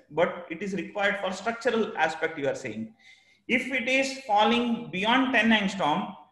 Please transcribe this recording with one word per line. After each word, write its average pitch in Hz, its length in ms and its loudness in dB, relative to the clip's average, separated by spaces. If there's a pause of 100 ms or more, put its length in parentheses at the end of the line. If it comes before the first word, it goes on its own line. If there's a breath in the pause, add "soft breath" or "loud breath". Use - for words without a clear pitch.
but 170 400 -2
it 165 140 -8
is 196 100 -6
required 196 480 -2
for 190 100 -2
structural 226 640 -2
aspect, 160 440 -2
you 139 80 0
are 131 80 0
saying. 110 380 -10 (540 soft breath)
If 262 200 0
it 254 200 -4
is 269 360 0
falling 220 680 2
beyond 240 440 2
ten 226 180 6
angstrom 190 640 2 (160)